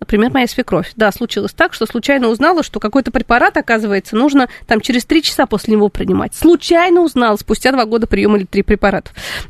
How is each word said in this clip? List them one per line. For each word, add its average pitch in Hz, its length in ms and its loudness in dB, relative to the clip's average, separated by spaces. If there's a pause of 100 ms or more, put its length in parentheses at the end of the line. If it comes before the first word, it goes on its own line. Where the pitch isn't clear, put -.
например, 214 300 0
моя 254 160 0
свекровь. - 480 -4
Да, 214 160 2
случилось 208 400 -6
так, 330 220 -2
что - 120 -4
случайно 247 400 -2
узнала, 277 380 2
что - 160 -10
какой-то 233 320 -2
препарат, 262 440 0
оказывается, 214 600 -2
нужно 269 320 2 (180)
там 214 140 0
через 240 240 -2
три 302 180 2
часа - 240 0
после 214 280 -2
него 208 160 2
принимать. - 440 -4
Случайно 339 680 4
узнала, 240 340 0
спустя - 340 -2
два 262 160 0
года 226 220 -2
приема 208 300 2
или 190 60 -2
три 196 200 -2
препаратов. 196 500 -2 (340)